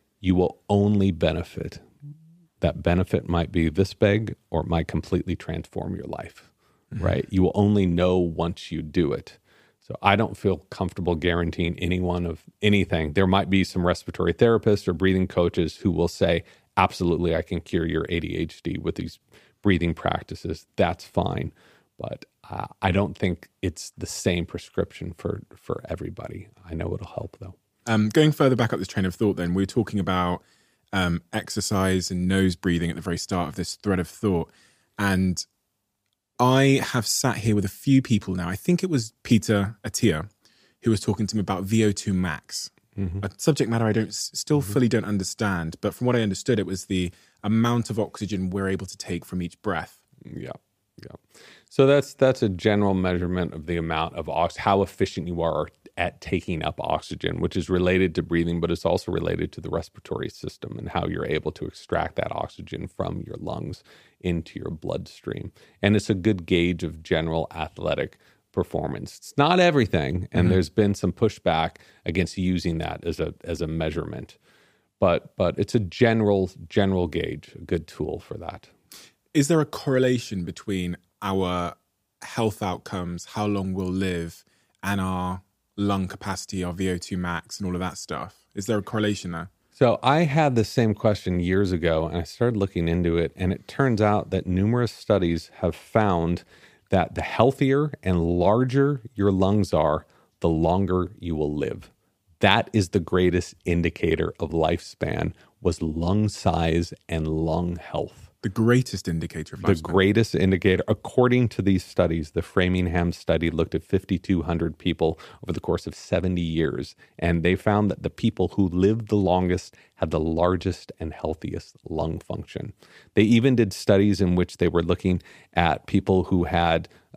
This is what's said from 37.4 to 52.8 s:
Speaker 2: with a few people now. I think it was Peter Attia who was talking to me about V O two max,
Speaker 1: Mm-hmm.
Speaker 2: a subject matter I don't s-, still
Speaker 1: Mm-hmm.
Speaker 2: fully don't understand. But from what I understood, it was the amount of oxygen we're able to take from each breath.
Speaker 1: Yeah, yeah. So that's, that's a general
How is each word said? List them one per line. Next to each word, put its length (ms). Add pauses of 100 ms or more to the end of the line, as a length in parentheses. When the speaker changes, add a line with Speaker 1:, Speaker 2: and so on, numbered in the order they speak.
Speaker 2:
with 100
a 40
few 340
people 320
now. 140
I 80
think 260
it 80
was 220 (100)
Peter 640
Attia 440 (540)
who 80
was 100
talking 280
to 80
me 40
about 220
V 220
O 80
two 200
max, 580 (280)
Speaker 1:
Mm-hmm. 260
Speaker 2:
a 120
subject 340
matter 160
I 60
don't 160
s-, 260
still 260
Speaker 1:
Mm-hmm. 120
Speaker 2:
fully 160
don't 160
understand. 760
But 140
from 140
what 80
I 60
understood, 360
it 80
was 200
the 260 (320)
amount 440
of 120
oxygen 500
we're 180
able 180
to 100
take 280
from 180
each 200
breath. 380 (240)
Speaker 1:
Yeah, 280 (480)
yeah. 160 (540)
So 160
that's, 280
that's 280
a 60
general 460